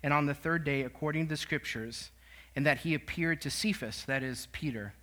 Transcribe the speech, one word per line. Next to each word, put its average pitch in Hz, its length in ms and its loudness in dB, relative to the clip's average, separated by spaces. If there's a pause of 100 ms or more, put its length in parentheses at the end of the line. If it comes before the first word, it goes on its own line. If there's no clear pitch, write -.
and 143 120 4
on 147 100 6
the 143 100 2
third 165 300 0
day, 139 160 2
according 151 460 0
to - 20 -4
the 151 80 0
Scriptures, - 720 -4 (460)
and 135 80 2
that 139 140 6
he 165 160 2
appeared 165 480 0
to 139 80 -2
Cephas," 190 560 -2
that 135 160 0
is 131 300 -6
Peter. 113 500 -4